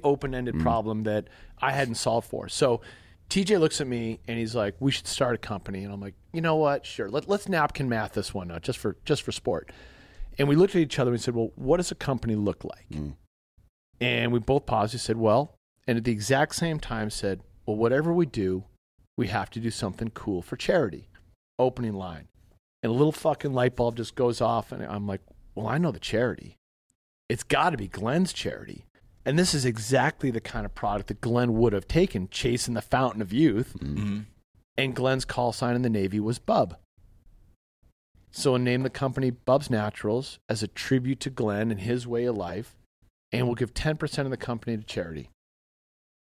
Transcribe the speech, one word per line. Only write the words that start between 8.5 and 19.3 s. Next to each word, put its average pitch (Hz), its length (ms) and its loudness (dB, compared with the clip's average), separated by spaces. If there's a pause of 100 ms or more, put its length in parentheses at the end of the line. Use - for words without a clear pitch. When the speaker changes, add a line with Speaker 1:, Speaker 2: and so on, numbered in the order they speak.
Speaker 1:
out 82 100 -8
just - 160 -4
for, - 260 -4
just 143 180 0
for - 100 -6
sport." - 400 -4 (640)
And 139 100 4
we 143 60 4
looked 185 220 6
at 175 60 6
each 147 180 -2
other 123 100 2
and 120 80 2
we - 40 -6
said, 123 120 -2
"Well, 113 220 0
what 139 220 2
does 180 120 -4
a - 60 -6
company 117 400 -2
look 104 280 0
like?" - 280 -14
Speaker 2:
Mm. 73 220 -8 (880)
Speaker 1:
And 120 320 2
we 120 60 4
both 139 280 2
paused. 107 280 2
We 123 40 -8
said, 113 180 -2
"Well," 113 380 4 (320)
and 120 120 2
at 117 60 -2
the 120 80 2
exact 131 440 0
same 165 240 -2
time 110 280 -4
said, 98 320 -4 (260)
"Well, 107 100 -2
whatever 131 360 4
we 175 140 4
do, 95 380 -2 (520)
we 117 120 0
have 101 220 -2